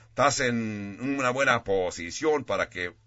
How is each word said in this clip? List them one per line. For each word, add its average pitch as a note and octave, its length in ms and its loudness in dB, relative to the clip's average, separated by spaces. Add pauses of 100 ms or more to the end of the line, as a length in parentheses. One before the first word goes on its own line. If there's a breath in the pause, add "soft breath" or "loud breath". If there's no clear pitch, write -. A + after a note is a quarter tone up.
(100)
estás C#3 300 4
en A2 600 -2
una C3+ 300 0
buena B2+ 340 2
posición F#2+ 800 0
para F#2+ 260 -2
que F2+ 240 -8 (120)